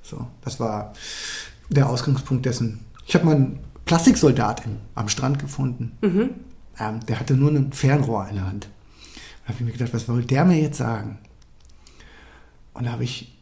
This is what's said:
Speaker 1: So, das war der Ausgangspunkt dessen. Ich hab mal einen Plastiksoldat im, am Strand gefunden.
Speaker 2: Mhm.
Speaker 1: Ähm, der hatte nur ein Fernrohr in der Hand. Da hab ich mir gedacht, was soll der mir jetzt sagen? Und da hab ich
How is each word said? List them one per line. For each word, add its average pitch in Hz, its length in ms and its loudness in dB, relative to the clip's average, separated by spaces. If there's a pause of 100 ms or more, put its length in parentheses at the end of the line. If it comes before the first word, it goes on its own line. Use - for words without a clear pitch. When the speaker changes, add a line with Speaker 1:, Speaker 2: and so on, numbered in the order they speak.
Speaker 1:
So, - 240 -12 (180)
das - 160 -8
war 107 340 -4 (760)
der 139 200 6
Ausgangspunkt 127 560 0
dessen. 117 340 -2 (260)
Ich - 100 -6
hab 170 80 6
mal 160 120 6
einen 135 240 2 (260)
Plastiksoldat 143 800 4
im, 107 120 -6 (180)
am 107 140 -4
Strand 131 300 0
gefunden. 131 640 -4
Speaker 2:
Mhm. 208 280 2 (500)
Speaker 1:
Ähm, 110 280 -4
der 113 120 -2
hatte - 160 0
nur 143 160 4
ein 139 220 2
Fernrohr 117 560 2
in 101 60 -6
der 95 120 -2
Hand. 101 200 -8 (800)
Da - 80 -12
hab - 60 -6
ich 120 60 -2
mir 117 60 -4
gedacht, 117 220 -6
was 113 140 -4
soll 117 160 0
der 135 220 2
mir 170 140 6
jetzt 147 180 0
sagen? 110 420 -4 (1500)
Und 120 120 -6
da 120 80 -4
hab 117 80 -6
ich - 400 -8